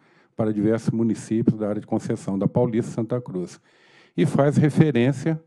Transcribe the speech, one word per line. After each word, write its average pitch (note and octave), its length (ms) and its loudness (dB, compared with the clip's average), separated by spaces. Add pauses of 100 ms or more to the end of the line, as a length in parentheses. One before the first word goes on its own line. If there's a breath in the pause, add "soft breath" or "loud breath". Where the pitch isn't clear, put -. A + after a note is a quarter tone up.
(360 soft breath)
para A2 160 0
diversos A2 380 0
municípios A2+ 680 0
da G#2+ 100 -4
área G#2 120 -4
de - 60 -12
concessão G#2+ 520 -4
da G2 100 0
Paulista A#2 440 0
e - 20 -18
Santa B2+ 260 -4
Cruz. F#2 400 -10 (560 soft breath)
E F3 80 2
faz C#3 320 2
referência D3+ 920 2